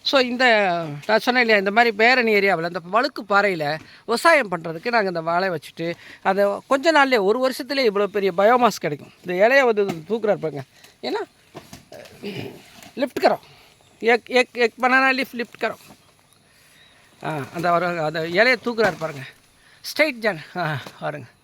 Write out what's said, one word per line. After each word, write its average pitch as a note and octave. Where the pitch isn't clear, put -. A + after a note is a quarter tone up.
So, -
இந்த B3
நான் G#3+
சொன்னேன் B3
இல்லையா, A3
இந்த G3
மாதிரி A#3
பேரணி A3+
ஏரியாவுல F#3+
இந்த F3
வழுக்கு A3+
பாறையில F#3
விவசாயம் A#3
பண்றதுக்கு E3+
நாங்க A3+
இந்த E3+
வாழை F3
வச்சுட்டு, E3
அதை G3
கொஞ்ச C#4
நாள்லயே, C4+
ஒரு B3
வருஷத்துலயே C4
இவ்வளோ G3+
பெரிய G3
பயோமாஸ் A3+
கிடைக்கும். D3
இந்த F3+
இலைய C4+
வந்து G#3
தூக்குறாரு F#3+
பாருங்க. D3
ஏன்னா, F#4
லிஃப்ட் B3+
கரோம். E4+
ஏக், A3+
ஏக், B3+
ஏக் A#3
பனானா C4
லீஃப் A#3
லிஃப்ட் -
கரோம். -
ஆ, D#3
அந்த F3
ஒரு, E3+
அந்த D#3
இலைய G3
தூக்குறாரு G#3+
பாருங்க. D#3
ஸ்ட்ரெயிட் D4+
ஜான். G#3+
ஆ, D#3
பாருங்க. D3